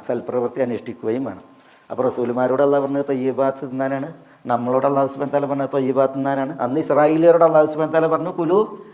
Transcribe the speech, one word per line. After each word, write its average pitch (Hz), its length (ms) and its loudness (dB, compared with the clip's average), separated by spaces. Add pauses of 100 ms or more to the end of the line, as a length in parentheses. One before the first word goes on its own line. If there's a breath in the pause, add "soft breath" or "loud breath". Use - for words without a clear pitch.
സൽപ്രവൃത്തി 120 540 -4
അനുഷ്ഠിക്കുകയും 120 640 -4
വേണം. 95 160 -12 (500 soft breath)
അപ്പോൾ 127 120 -4
റസൂലുമാരോട് 127 600 0
അല്ലാഹു 139 200 2
പറഞ്ഞത് 139 220 -2
ത്വയ്യിബാത്ത് 135 640 -2
തിന്നാനാണ്, 135 440 -6 (320 soft breath)
നമ്മളോട് 123 400 0
അല്ലാഹു 139 220 2
സുബ്ഹാനഹു 139 220 -6
വ 139 40 -14
തആല 143 120 0
പറഞ്ഞത് 139 240 -2
ത്വയ്യിബാത്ത് 135 440 0
തിന്നാനാണ്. 135 480 -4
അന്ന് 123 180 -2
ഇസ്രായേലിയരോട് 160 640 4
അല്ലാഹു 156 220 6
സുബ്ഹാനഹു 151 260 -2
വ - 20 -10
തആല 160 140 2
പറഞ്ഞു, 160 220 -2
കുലു 180 640 -2